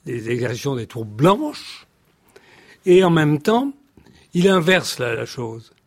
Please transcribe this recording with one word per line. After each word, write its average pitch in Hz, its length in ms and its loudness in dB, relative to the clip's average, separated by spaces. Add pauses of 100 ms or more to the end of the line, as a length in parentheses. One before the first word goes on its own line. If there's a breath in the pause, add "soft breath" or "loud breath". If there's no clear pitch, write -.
des 117 240 -8
exactions 123 460 -4
des 117 100 -8
troupes 110 220 -12
blanches. 190 800 -2 (1000 soft breath)
Et 185 200 6
en 175 40 4
même 151 300 2
temps, 240 320 0 (600 soft breath)
il 180 160 4
inverse 180 500 2
la, 120 160 -4
la 120 100 -6
chose. 113 460 -12 (160)